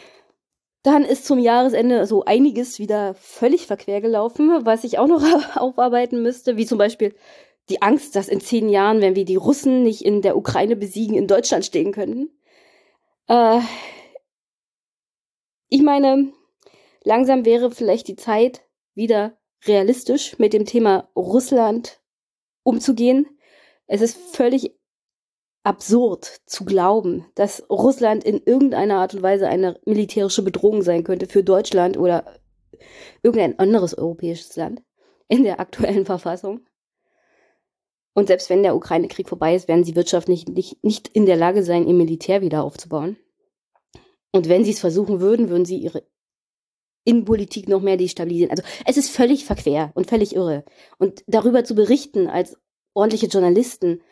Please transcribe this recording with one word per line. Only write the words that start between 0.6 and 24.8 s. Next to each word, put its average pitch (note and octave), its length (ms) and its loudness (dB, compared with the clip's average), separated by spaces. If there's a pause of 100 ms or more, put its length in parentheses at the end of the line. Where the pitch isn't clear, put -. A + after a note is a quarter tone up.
Dann D4 220 4
ist - 220 -2
zum C4+ 120 2
Jahresende A#3+ 680 2
so A3 180 0
einiges B3 540 0
wieder G3+ 360 -4
völlig - 520 -2
verquer G3+ 340 -6
gelaufen, A#3 640 0
was A3+ 200 0
ich - 140 -6
auch C4 100 4
noch D#4+ 140 4
<laughs> D4+ 340 2
aufarbeiten B3 640 -2
müsste, B3 340 -2
wie A3 100 -2
zum A3+ 120 -2
Beispiel G#3 360 0 (540)
die - 140 -6
Angst, B3 320 0
dass G3 140 -4
in G3 120 -2
zehn A3 280 -2
Jahren, G3+ 320 2
wenn F#3+ 160 2
wir G3 80 0
die F#3 120 0
Russen B3+ 460 0
nicht A3 220 0
in G#3 180 0
der G3 140 0
Ukraine G#3 400 -2
besiegen, G#3 400 -4
in G3 100 0
Deutschland F#3+ 380 0
stehen F3 280 -2
könnten. A3+ 380 -8 (1000)
Äh, A#3 320 4 (2000)
ich C#4 140 4
meine, C#4 500 2 (720)
langsam B3+ 420 2
wäre A#3+ 260 2
vielleicht A#3 380 -2
die F#3+ 80 -12
Zeit, A#3 460 0 (320)
wieder G#3+ 420 -2 (280)
realistisch G#3+ 720 0
mit G#3+ 140 2
dem G#3 120 2
Thema G#3 520 0
Russland A3+ 840 0 (640)
umzugehen. C4 640 2 (600)
Es G3+ 120 -2
ist A#3 160 -2
völlig B3+ 560 -2 (920)